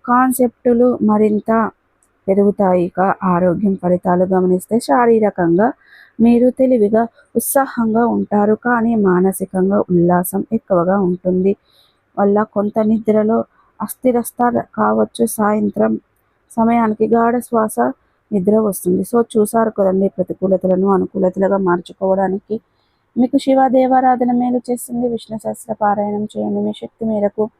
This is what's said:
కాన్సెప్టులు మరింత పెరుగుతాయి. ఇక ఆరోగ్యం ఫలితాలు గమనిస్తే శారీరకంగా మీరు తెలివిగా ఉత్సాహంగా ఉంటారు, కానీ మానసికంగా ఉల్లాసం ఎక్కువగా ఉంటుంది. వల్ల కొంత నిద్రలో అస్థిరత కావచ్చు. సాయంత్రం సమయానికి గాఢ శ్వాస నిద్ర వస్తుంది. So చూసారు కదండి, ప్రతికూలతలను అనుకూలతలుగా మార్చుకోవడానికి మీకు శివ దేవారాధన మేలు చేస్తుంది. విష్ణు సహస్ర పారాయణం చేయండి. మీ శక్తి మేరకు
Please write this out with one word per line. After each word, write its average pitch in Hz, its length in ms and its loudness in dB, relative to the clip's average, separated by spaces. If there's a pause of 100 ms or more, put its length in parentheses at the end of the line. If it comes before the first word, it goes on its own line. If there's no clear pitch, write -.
కాన్సెప్టులు 247 800 0 (140)
మరింత 214 500 0 (760)
పెరుగుతాయి. 196 580 2
ఇక - 140 -8 (260)
ఆరోగ్యం 180 500 0
ఫలితాలు 180 580 0
గమనిస్తే 185 460 0
శారీరకంగా 214 880 2 (520)
మీరు 233 280 4 (120)
తెలివిగా 233 440 2 (320)
ఉత్సాహంగా 233 680 -2 (120)
ఉంటారు, 208 480 0
కానీ 233 280 0 (160)
మానసికంగా 190 720 0 (100)
ఉల్లాసం 180 520 0 (100)
ఎక్కువగా 185 440 0 (120)
ఉంటుంది. 185 460 -2 (640)
వల్ల 202 200 2 (160)
కొంత 208 240 -4 (140)
నిద్రలో 220 480 0 (400)
అస్థిరత 240 840 -2 (160)
కావచ్చు. 214 460 0 (120)
సాయంత్రం 214 560 -2 (580)
సమయానికి 226 560 0
గాఢ 233 320 2
శ్వాస 220 380 -2 (540)
నిద్ర 208 280 0
వస్తుంది. 190 440 -2
So 240 140 -2 (160)
చూసారు 220 440 0
కదండి, 190 320 2
ప్రతికూలతలను 185 840 -2
అనుకూలతలుగా 185 760 0
మార్చుకోవడానికి 190 880 -2 (600)
మీకు 247 220 0
శివ 269 300 2
దేవారాధన 254 680 2
మేలు 247 300 0
చేస్తుంది. 247 400 -6
విష్ణు 226 320 -8
సహస్ర 220 400 -10
పారాయణం 208 440 -2 (100)
చేయండి. 208 320 -4
మీ 214 160 -4
శక్తి - 240 -12
మేరకు 214 400 -2 (140)